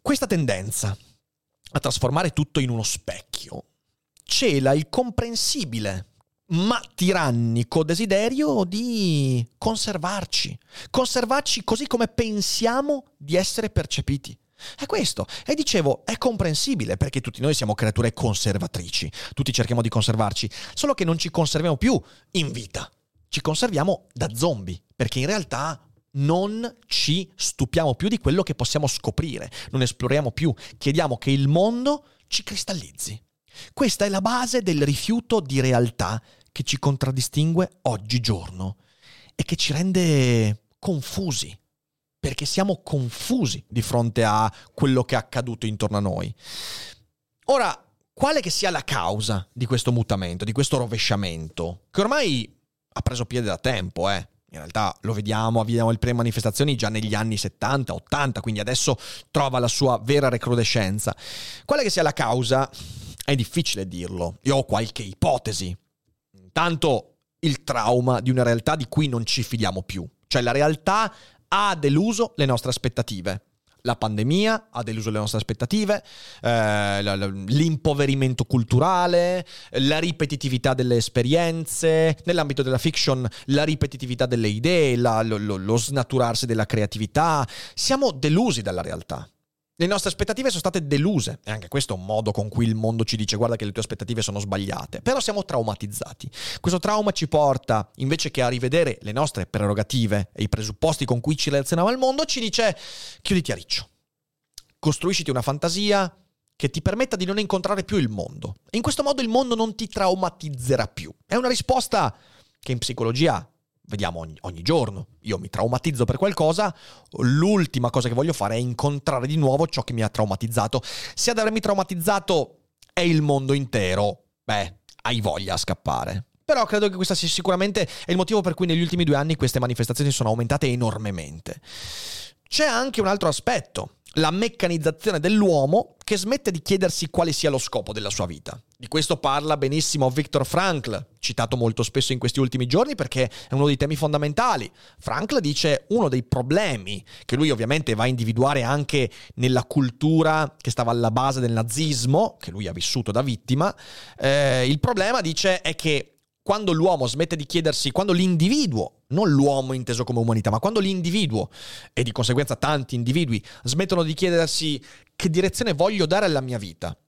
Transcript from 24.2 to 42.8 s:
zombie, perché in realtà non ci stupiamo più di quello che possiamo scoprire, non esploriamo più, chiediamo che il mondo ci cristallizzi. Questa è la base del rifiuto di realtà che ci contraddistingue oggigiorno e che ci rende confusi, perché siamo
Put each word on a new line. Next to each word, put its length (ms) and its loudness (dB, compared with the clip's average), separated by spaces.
zombie, 440 -2
perché 220 -2
in 80 0
realtà 560 -4
non 680 0
ci 500 -2
stupiamo 600 0
più 120 -2
di 120 0
quello 240 0
che 100 -4
possiamo 320 -2
scoprire, 640 -4
non 100 0
esploriamo 480 0
più, 240 0
chiediamo 400 0
che 140 0
il 160 4
mondo 580 2
ci 160 -2
cristallizzi. 760 -8
Questa 300 0
è 60 0
la 100 0
base 420 0
del 220 2
rifiuto 560 0
di 220 0
realtà 600 2
che 120 -6
ci 140 -2
contraddistingue 1080 0
oggigiorno 920 -2
e 100 -4
che 120 -2
ci 160 -2
rende 920 2
confusi, 800 -4
perché 240 -4
siamo 400 0